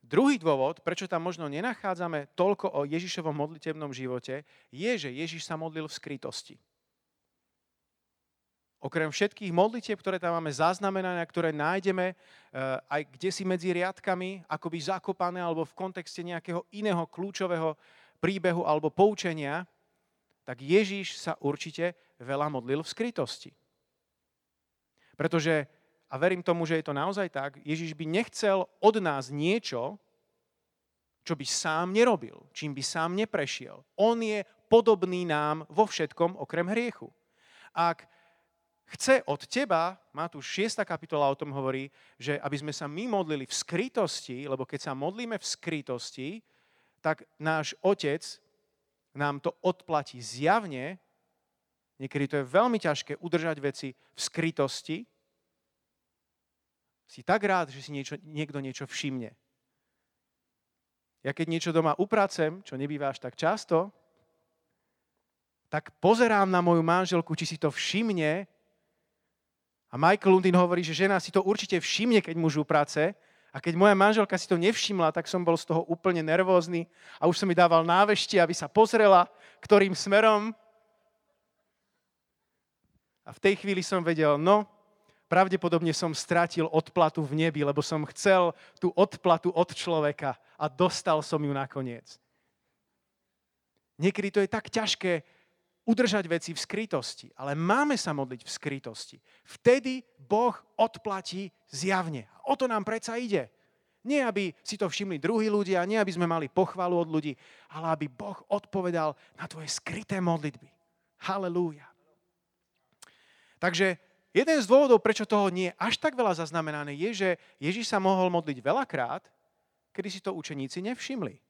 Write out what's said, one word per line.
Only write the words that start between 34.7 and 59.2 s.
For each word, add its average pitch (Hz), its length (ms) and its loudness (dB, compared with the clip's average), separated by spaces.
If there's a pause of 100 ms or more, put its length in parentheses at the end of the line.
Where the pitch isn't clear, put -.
nám 151 480 0
vo 202 160 2
všetkom 170 480 -2
okrem 165 320 -4
hriechu. 226 400 -6 (640)
Ak 170 320 -2 (880)
chce - 320 4
od 143 240 -2
teba, 185 480 0 (160)
Matúš 151 320 -8
šiesta 214 400 -4
kapitola 156 400 -2
o 139 100 2
tom 147 140 -10
hovorí, 135 400 -4 (320)
že 143 160 -2
aby 143 240 -4
sme 151 80 -8
sa 147 160 -10
my 175 240 -8
modlili 156 400 -2
v - 80 -6
skrytosti, 170 880 -4
lebo 131 240 -6
keď 147 160 -8
sa 147 80 -6
modlíme 196 480 -6
v - 80 -10
skrytosti, 143 960 -8 (560)
tak - 240 -4 (160)
náš 156 400 -2
Otec 165 400 0 (960)
nám 143 240 -2
to - 140 -4 (100)
odplatí 151 560 -2
zjavne. 147 800 -2 (960)
Niekedy 139 300 -4
to 147 160 -6
je 123 80 -10
veľmi 226 260 4
ťažké 147 460 -4
udržať 165 400 -2
veci 139 320 -6
v - 240 -20
skrytosti. 160 800 -4 (2000)
Si - 160 -20
tak 196 240 2
rád, 175 240 0
že 135 100 -16
si 147 140 -10
niečo, 139 260 -8
niekto 151 380 -8
niečo 135 260 -10
všimne. 127 460 -6 (1900)